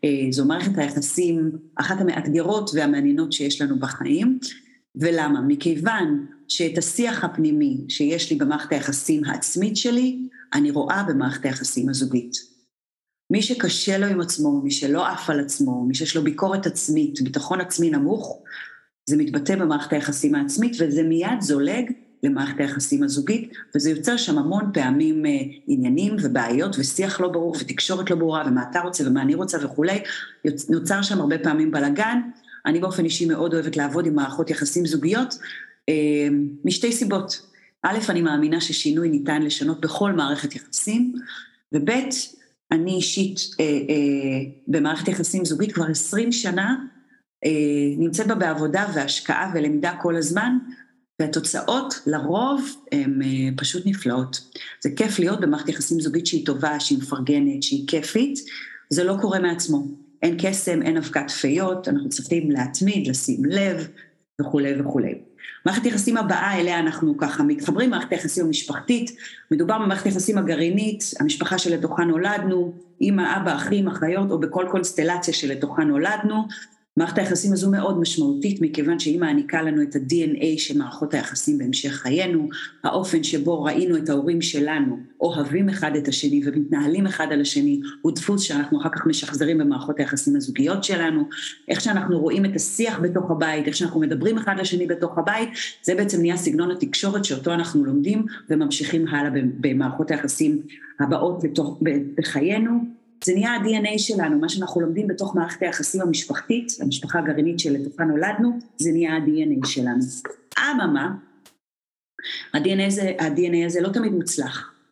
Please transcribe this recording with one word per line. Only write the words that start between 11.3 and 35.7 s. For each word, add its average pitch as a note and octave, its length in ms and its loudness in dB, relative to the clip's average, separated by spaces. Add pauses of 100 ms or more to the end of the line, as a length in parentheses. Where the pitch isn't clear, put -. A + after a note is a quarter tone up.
היחסים C3 440 -2
הזוגית. C3 480 -2 (920)
מי G#3+ 120 2
שקשה G3 560 0
לו G3+ 80 2
עם F#3+ 140 0
עצמו, D3+ 440 0
מי C#3 60 0
שלא C#3+ 360 0
עף - 240 -4
על D3 100 2
עצמו, B2+ 440 -2
מי C3 100 0
שיש D#3 220 -2
לו D3+ 80 0
ביקורת F#3+ 420 0
עצמית, D3+ 540 0
ביטחון C#3 400 -2
עצמי E3+ 300 0
נמוך, D3+ 520 0 (680)
זה D3 80 2
מתבטא D3+ 400 0
במערכת D#3 360 0
היחסים D3 420 0
העצמית, D3 460 0
וזה D#3 220 2
מיד F3 380 2
זולג E3 500 0 (320)
למערכת C#3 380 0
היחסים C#3 420 0
הזוגית, C#3+ 500 0 (220)
וזה D3+ 160 2
יוצר A#3 260 0
שם E3 220 0
המון F#3 260 0 (100)
פעמים, D3+ 520 2
אה, D3 40 2 (360)
עניינים C#3+ 560 2
ובעיות B2+ 560 0
ושיח F#3+ 420 -2
לא F3+ 80 2
ברור E3+ 320 0
ותקשורת F#3 500 -2
לא F3 60 4
ברורה, D#3 300 0
ומה B2+ 240 2
אתה F3 100 0
רוצה F3 280 -2
ומה C3 140 4
אני C#3 120 4
רוצה F3 300 -2
וכולי. D#3+ 340 0 (480)
יוצ-, C#3+ 260 -2
נוצר G3 300 0
שם G3 180 0
הרבה D3 180 2
פעמים D#3 320 2
בלגן. D#3 500 2 (460)
אני E3 140 2
באופן F#3 240 0
אישי E3 220 0
מאוד D#3+ 280 2
אוהבת D#3 220 -2
לעבוד D3+ 300 0
עם D3+ 80 2
מערכות C#3+ 360 0
יחסים D#3+ 360 0
זוגיות, E3 520 0 (500)